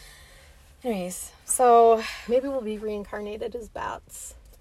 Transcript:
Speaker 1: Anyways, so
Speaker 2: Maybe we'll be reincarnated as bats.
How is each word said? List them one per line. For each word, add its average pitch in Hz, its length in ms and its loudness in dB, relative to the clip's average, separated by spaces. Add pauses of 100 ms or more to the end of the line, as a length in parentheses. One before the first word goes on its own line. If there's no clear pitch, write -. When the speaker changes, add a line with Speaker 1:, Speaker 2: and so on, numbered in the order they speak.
(800)
Speaker 1:
Anyways, 185 500 -6 (120)
so 233 580 6 (280)
Speaker 2:
Maybe 254 180 0
we'll 269 140 -4
be 214 160 -8
reincarnated 208 760 -10
as 233 140 -12
bats. - 680 -12 (260)